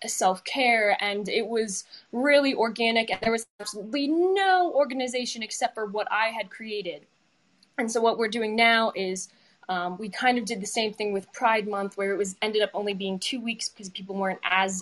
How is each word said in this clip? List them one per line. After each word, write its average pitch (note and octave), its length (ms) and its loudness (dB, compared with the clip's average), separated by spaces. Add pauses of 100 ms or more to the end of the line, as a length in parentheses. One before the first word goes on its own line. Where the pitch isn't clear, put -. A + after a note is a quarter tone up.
self-care, A3 960 2
and G3+ 260 -2
it A3 200 0
was A3 360 -2 (300)
really C#4 420 4
organic, A3+ 540 2
and F#3+ 100 -2
there A3+ 120 0
was A3+ 140 -2 (140)
absolutely A3 480 -4
no F#4 680 4
organization B3+ 720 0
except A3+ 300 -4
for A3 120 -4
what G#3 240 -4
I G#3+ 180 2
had A3 220 -6
created. G3 520 -8 (760)
And A3+ 140 -2
so A#3 80 0
what A3+ 180 4
we're A3 120 0
doing A3 260 -2
now A3+ 400 6
is, F#3+ 320 -4 (400)
um, F3+ 300 -2
we G#3+ 100 -8
kind B3 300 2
of A3+ 80 -2
did G3+ 160 -4
the G3+ 60 -6
same A3 260 -2
thing G#3 180 -2
with G3 220 -4
Pride A3+ 340 2
Month, G3+ 300 -4
where G3 160 -2
it F#3+ 40 0
was, G3 240 -4
ended G#3+ 200 0
up G3 120 2
only G#3 200 -4
being F#3+ 260 -4
two B3 220 -6
weeks A3+ 260 -6
because G3 220 -14
people G3 260 -12
weren't F#3+ 280 -2
as F#3+ 380 0